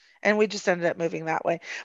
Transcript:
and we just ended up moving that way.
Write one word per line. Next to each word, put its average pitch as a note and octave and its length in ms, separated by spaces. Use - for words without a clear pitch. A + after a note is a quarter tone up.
and G#3+ 140
we G#3+ 100
just G3+ 220
ended F3 180
up D#3+ 100
moving E3 280
that D#3+ 200
way. E3 160